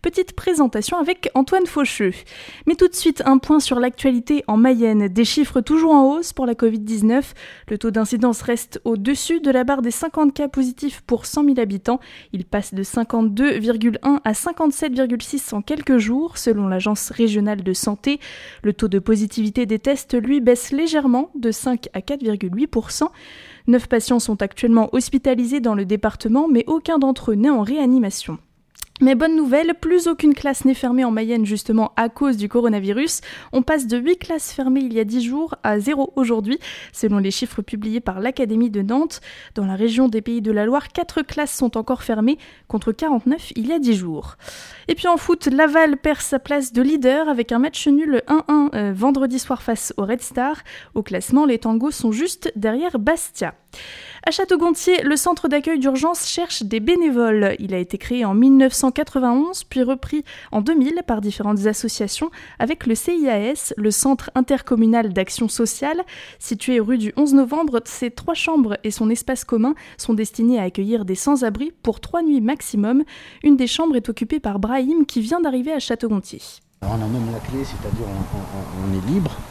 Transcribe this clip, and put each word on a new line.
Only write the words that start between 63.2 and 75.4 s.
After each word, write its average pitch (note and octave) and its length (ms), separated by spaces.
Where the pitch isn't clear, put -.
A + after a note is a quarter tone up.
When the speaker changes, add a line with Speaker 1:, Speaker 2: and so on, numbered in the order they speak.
Speaker 1:
A A3 100
S, B3 380
le G#3 160
Centre - 420
intercommunal A#3 800
d'action F#3+ 360
sociale. C#4+ 540
Situé A#3+ 400
rue A#3 180
du G#3+ 180
onze C#4+ 160
novembre, C#4 520
ses - 260
trois E4 240
chambres C#4+ 480
et G#3+ 80
son A3 180
espace B3 360
commun A#3+ 300
sont - 180
destinés A3+ 440
à G3 60
accueillir G3+ 400
des F#3 100
sans-abri B3+ 580
pour A3 180
trois E4+ 220
nuits D4 180
maximum. A#3+ 640
Une C#4+ 120
des B3+ 120
chambres D#4+ 260
est A#3 140
occupée A#3 320
par G3+ 180
Brahim C4+ 480
qui - 140
vient C4+ 200